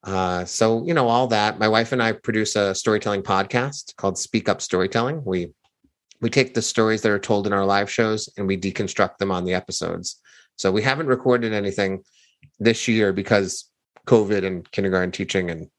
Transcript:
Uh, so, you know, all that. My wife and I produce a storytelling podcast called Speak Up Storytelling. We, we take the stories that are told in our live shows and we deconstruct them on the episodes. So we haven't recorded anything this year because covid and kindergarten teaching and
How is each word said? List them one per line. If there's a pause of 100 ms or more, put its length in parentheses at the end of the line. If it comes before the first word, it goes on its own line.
Uh,
so,
you
know,
all
that.
My
wife
and
I
produce
a
storytelling
podcast
called
Speak
Up
Storytelling.
We, (680)
we
take
the
stories
that
are
told
in
our
live
shows
and
we
deconstruct
them
on
the
episodes. (380)
So
we
haven't
recorded
anything (560)
this
year
because (360)
covid
and
kindergarten
teaching
and